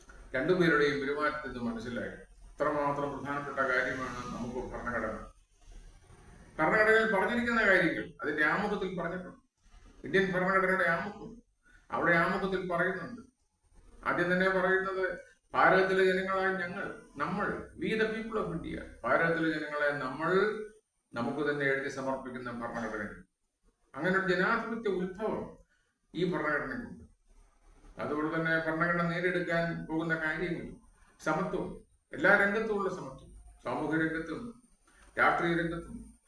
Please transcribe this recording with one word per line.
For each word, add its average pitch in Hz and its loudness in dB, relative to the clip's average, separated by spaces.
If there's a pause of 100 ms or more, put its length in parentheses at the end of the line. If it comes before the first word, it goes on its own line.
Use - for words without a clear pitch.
(340)
രണ്ടുപേരുടെയും 147 4
പെരുമാറ്റത്തിൽ 143 -2
നിന്ന് 117 -4
മനസ്സിലായി. 113 -6
ഇത്രമാത്രം 143 -4
പ്രധാനപ്പെട്ട 143 -6
കാര്യമാണ് 127 0 (160)
നമുക്ക് 120 -6
ഭരണഘടന. 113 -6 (1300)
ഭരണഘടനയിൽ 214 4
പറഞ്ഞിരിക്കുന്ന 226 2
കാര്യങ്ങൾ 180 4 (100)
അതിന്റെ 151 0
ആമുഖത്തിൽ 185 0
പറഞ്ഞിട്ടുണ്ട്. - -12
ഇന്ത്യൻ 180 2
ഭരണഘടനയുടെ 185 2
ആമുഖം, - -4 (480)
അവിടെ 156 2
ആമുഖത്തിൽ 185 0
പറയുന്നുണ്ട്. 175 -2 (800)
ആദ്യം 175 2
തന്നെ 185 4
പറയുന്നത് 190 2 (360)
ഭാരതത്തിലെ 190 6
ജനങ്ങളായ 190 0
ഞങ്ങൾ, - -8 (140)
നമ്മൾ, 180 -4
we 156 -2
the 220 0
people 220 -4
of 170 -2
India, - -6 (220)
ഭാരതത്തിലെ 160 2
ജനങ്ങളെ 147 0
നമ്മൾ 160 2 (540)
നമുക്ക് 139 -2
തന്നെ 143 0
എഴുതി 135 0
സമർപ്പിക്കുന്ന 127 -6
ഭരണഘടന. 110 -8 (720)
അങ്ങനെ 180 2
ഒരു 180 2
ജനാധിപത്യ 214 0
ഉത്ഭവം 185 -4 (560)
ഈ 170 0
ഭരണഘടനയ്ക്കുണ്ട്. - -4 (920)
അതുപോലെ 151 -2
തന്നെ 165 2
ഭരണഘടന 170 0
നേടിയെടുക്കാൻ 170 0
പോകുന്ന 160 0
കാര്യങ്ങൾ, 160 -4 (480)
സമത്വം, 175 -2 (280)
എല്ലാ 190 6
രംഗത്തുമുള്ള 202 2
സമത്വം, - -10 (220)
സാമൂഹ്യ 143 0
രംഗത്തും 156 -4 (560)
രാഷ്ട്രീയ 170 4
രംഗത്തും 170 -4 (240)